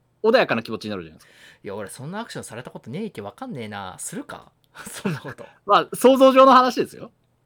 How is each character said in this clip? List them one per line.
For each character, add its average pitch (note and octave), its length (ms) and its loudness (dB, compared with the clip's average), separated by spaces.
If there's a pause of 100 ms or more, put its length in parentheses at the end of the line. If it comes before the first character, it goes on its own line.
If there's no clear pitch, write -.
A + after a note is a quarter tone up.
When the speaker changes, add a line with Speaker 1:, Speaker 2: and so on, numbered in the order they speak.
(240)
Speaker 1:
穏 A3+ 140 4
や G#3 80 4
か B2 100 -4
な A#2 60 -4
気 A#2 100 -12
持 G#2+ 60 -8
ち - 80 -12
に G#2+ 60 -8
な G2 60 -10
る F2 60 -12
じ D#2+ 60 -18
ゃ - 20 -20
な E2 40 -20
い - 40 -20
で - 20 -20
す - 40 -20
か。 - 80 -20 (300)
Speaker 2:
い G2 40 -14
や、 G2 80 -12
俺 G2+ 140 -12
そ B2 160 -18
ん D#3+ 60 -14
な G3+ 80 -12
ア A#3 60 -10
ク - 60 -20
シ - 60 -12
ョ B2 40 -12
ン - 20 -12
さ - 120 -16
れ B2+ 80 -14
た - 60 -16
こ - 100 -18
と - 120 -18
ね G3 140 -10
え G3 40 -10
け、 - 120 -16
わ G2+ 100 -12
か - 160 -16
ん A#3 60 -14
ね B2 100 -10
え A2 40 -12
な。 G2+ 300 -12
す - 180 -14
る B3+ 80 -12
か？ - 280 -20 (200)
<laughs> - 160 -20
そ - 220 -8
ん E3 40 -4
な C3 60 -10
こ C3 140 -16
と。 - 120 -20 (200)
Speaker 1:
ま G3 260 2
あ、 G3 40 -12
想 B3+ 220 6
像 C4 140 8
上 C4 140 8
の C4+ 60 8
話 B3+ 240 6
で C4+ 120 -2
す - 80 -18
よ。 - 160 -18 (340)